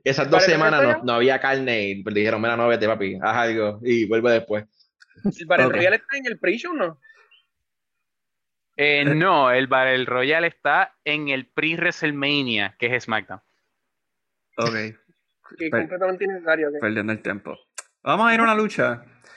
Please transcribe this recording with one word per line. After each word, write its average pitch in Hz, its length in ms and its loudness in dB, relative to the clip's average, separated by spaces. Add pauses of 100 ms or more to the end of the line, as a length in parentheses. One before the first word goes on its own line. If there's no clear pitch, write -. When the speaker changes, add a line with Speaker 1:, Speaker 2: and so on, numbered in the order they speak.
Speaker 1:
esas 135 260 0
dos 175 120 6
Speaker 2:
¿Para - 20 6
Andrés 175 120 4
Speaker 1:
semanas 156 260 2
no, 123 60 4
Speaker 2:
Giant? 120 160 0
Speaker 1:
no 123 100 0
había 131 260 4
carne 131 480 -2
y 98 140 -8
pues 104 120 -6
dijeron, 107 280 0
"Mira, 117 140 0
no, 120 120 2
vete, 110 180 2
papi, 101 360 -2
haz 110 140 0
algo 110 460 -2
y 120 240 2
vuelve 113 260 2
después". 107 320 0 (600)
Speaker 2:
¿El 185 220 -4
Battle 170 200 2
Speaker 3:
Ok. - 80 0
Speaker 2:
Royale 185 220 2
está 277 220 -8
en 262 80 -10
el 233 120 -6
pre-show, 240 360 -4
no? 180 240 -6 (1800)
Speaker 4:
Eh, 143 260 2
Speaker 3:
Eh. 147 120 0
Speaker 4:
no, 156 360 4
el 131 160 2
Battle 131 380 2
Royale 131 440 0
está 165 460 -2 (100)
en 151 240 -4
el 131 180 -4
pre-WrestleMania, 143 1300 -2
que 120 160 -2
es 120 100 -4
SmackDown. 107 360 -6 (1160)
Speaker 3:
Ok. 117 180 -2 (840)
Speaker 2:
Que 160 120 -6
Speaker 3:
Per-, 185 120 0
Speaker 2:
completamente 180 420 -4
innecesario, 165 440 -2
ok. 143 120 -6
Speaker 3:
perdiendo 107 320 -2
el 107 100 -6
tiempo. 98 360 -8 (440)
Vamos 185 280 2
a 226 40 4
ir 226 60 2
a 233 40 4
una 226 100 2
lucha 127 500 -2 (320)